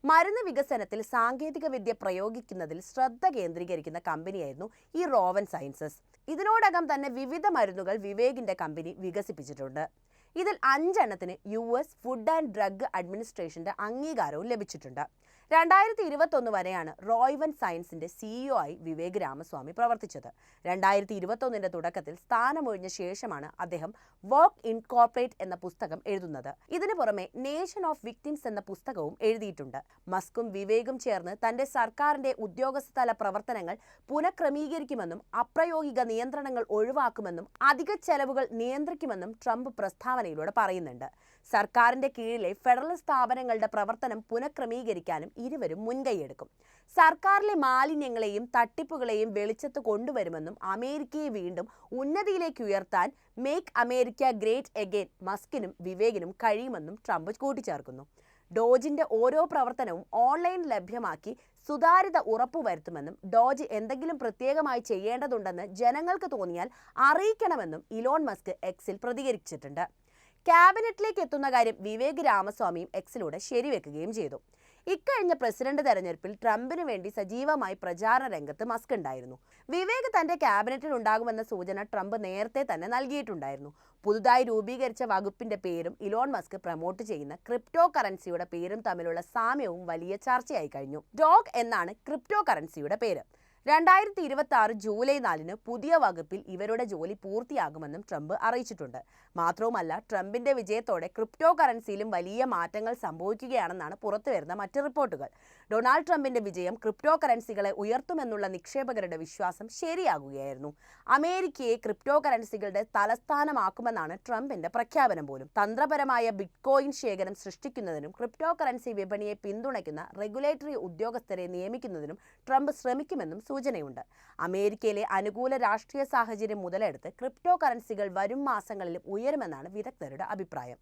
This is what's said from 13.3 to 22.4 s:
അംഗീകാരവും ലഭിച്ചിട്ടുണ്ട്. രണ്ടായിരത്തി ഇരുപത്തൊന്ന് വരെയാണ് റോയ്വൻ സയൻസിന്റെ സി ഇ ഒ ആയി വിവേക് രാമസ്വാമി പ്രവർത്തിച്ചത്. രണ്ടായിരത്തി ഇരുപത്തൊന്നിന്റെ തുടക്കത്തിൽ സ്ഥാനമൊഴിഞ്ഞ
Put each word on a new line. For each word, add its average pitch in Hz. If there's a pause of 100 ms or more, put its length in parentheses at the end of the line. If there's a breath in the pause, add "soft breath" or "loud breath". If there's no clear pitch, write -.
അംഗീകാരവും 220
ലഭിച്ചിട്ടുണ്ട്. 151 (460 soft breath)
രണ്ടായിരത്തി 381
ഇരുപത്തൊന്ന് 285
വരെയാണ് 185 (160)
റോയ്വൻ 262 (100)
സയൻസിന്റെ 170
സി 220 (100)
ഇ 269
ഒ -
ആയി 147 (120)
വിവേക് 165
രാമസ്വാമി 147
പ്രവർത്തിച്ചത്. 226 (380 soft breath)
രണ്ടായിരത്തി 196
ഇരുപത്തൊന്നിന്റെ 208
തുടക്കത്തിൽ 170
സ്ഥാനമൊഴിഞ്ഞ 233